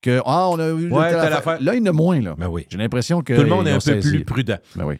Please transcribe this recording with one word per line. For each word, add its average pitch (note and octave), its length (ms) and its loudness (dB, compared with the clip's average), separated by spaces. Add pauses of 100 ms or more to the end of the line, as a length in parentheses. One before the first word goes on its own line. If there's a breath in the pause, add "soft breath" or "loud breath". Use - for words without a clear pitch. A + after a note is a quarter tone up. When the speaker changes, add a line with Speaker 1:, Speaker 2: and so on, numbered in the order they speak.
Speaker 1:
que, B2 220 2
ah, E3+ 260 2
on E3 100 -2
a D#3+ 100 0
eu E3 220 -2
Speaker 2:
Ouais, D#3+ 180 2
Speaker 1:
telle E3+ 100 0
Speaker 2:
telle D#3+ 140 2
Speaker 1:
affaire. D3 60 0
Speaker 2:
affaire. D#3+ 220 -4
Speaker 1:
Là, D#3+ 120 0
il B3+ 60 0
y - 20 0
en A3 60 0
a F#3 40 2
moins, D#3+ 300 2
là. F2 160 -6
Speaker 2:
Ben E2+ 100 -4
oui. E2+ 220 -6
Speaker 1:
J'ai F2+ 80 -10
l'impression B2 460 -2
que B2+ 100 -2
Speaker 2:
Tout B2 80 6
le C#3+ 80 4
monde F3+ 160 2
Speaker 1:
ils D#3 40 0
Speaker 2:
est D3 40 2
Speaker 1:
ont C3+ 40 2
Speaker 2:
un - 20 2
peu C#3+ 220 0
Speaker 1:
saisi. D3 160 2
Speaker 2:
plus D#2 80 -2
prudent. A2+ 320 -2 (180 soft breath)
Speaker 1:
Ben F2+ 100 -6
oui. D2 140 -6